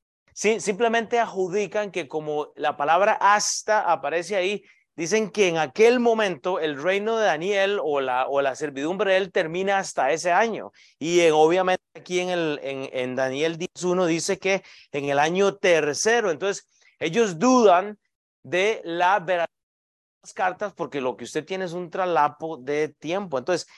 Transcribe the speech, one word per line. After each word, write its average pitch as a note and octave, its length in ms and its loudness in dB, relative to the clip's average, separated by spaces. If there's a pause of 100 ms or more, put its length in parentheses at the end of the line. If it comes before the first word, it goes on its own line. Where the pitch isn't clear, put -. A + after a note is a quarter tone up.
(320)
sí, G#3 280 0
simplemente A3+ 600 0
adjudican G3 720 -2
que F3 160 -6
como D3+ 480 -6
la D3 220 -4
palabra F3 420 4
hasta G#3 720 2
aparece E3 440 -2
ahí, G3 280 -2 (320)
dicen F#3 340 -2
que G#3 180 2
en E3 120 0
aquel A3 400 4
momento G3 600 0
el D3+ 220 -4
reino G3+ 360 0
de A3 100 2
Daniel G3 560 0
o C#3+ 180 0
la, B2+ 260 -2
o C#3 140 0
la C3+ 140 0
servidumbre D#3 560 -2
de F#3 60 4
él F#3+ 140 -2
termina F#3+ 460 0
hasta D#3 340 -2
ese E3 200 -2
año. F3+ 400 0 (260)
Y E3+ 220 2
en, E3 140 6
obviamente F3+ 500 4 (100)
aquí F3 260 -4
en F3+ 100 -4
el, E3 340 -2
en, C3+ 280 -8
en B2+ 240 -4
Daniel C#3 440 -2
diez E3+ 240 -10
uno F3+ 240 2
dice E3+ 320 -2
que F#3+ 240 0 (280)
en C#3+ 140 -4
el C#3 140 2
año F#3 380 2
tercero. F3+ 720 2
Entonces, F#3+ 360 -6 (300)
ellos F3 400 -2
dudan G#3 640 4 (440)
de F#3 420 -2
la F3+ 340 2
veracidad E3+ 260 -2
de - 760 -20
las - 100 -20
cartas F#3+ 400 -4
porque C#3+ 260 -6
lo B2+ 160 -2
que A2+ 100 -14
usted D3 200 -6
tiene F#3+ 200 -6
es E3 80 -8
un F3 180 -8
traslapo D#3+ 680 -2
de C#3+ 320 -2
tiempo. E3+ 480 -6
Entonces, D3+ 300 -2 (100)